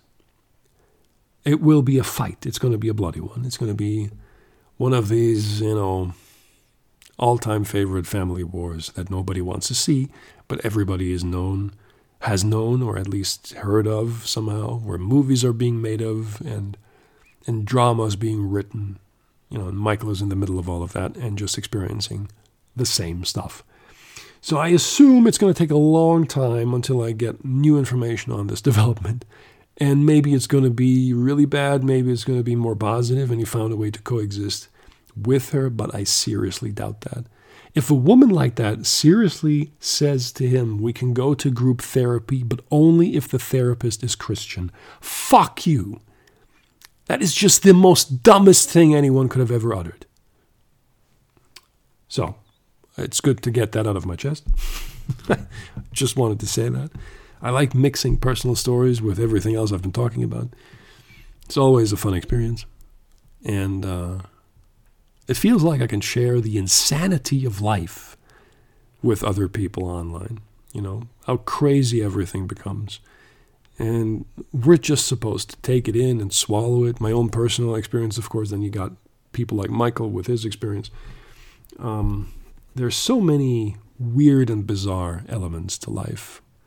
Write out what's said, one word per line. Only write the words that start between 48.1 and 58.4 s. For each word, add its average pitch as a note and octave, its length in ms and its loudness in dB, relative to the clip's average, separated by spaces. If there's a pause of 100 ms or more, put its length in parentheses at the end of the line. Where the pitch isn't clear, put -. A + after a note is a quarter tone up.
dumbest G3 480 8
thing D#3+ 240 8
anyone C3+ 340 4
could B2+ 120 0
have A#2 100 0
ever A#2 240 -2
uttered. E2+ 320 -10 (2000)
So, G2 280 -4 (600)
it's - 240 -6
good C3+ 220 0
to B2 80 -2
get A2+ 220 -2
that A2 140 -2
out G2+ 100 -2
of F2+ 100 -6
my E2+ 100 -6
chest. - 300 -8 (800)
<laughs> - 640 -6
Just - 240 -4
wanted A2 240 0
to G#2+ 60 -8
say A#2 220 -2
that. C3 220 -6 (520)
I A#2+ 80 -4
like C3+ 240 0
mixing C3+ 420 2
personal B2+ 400 0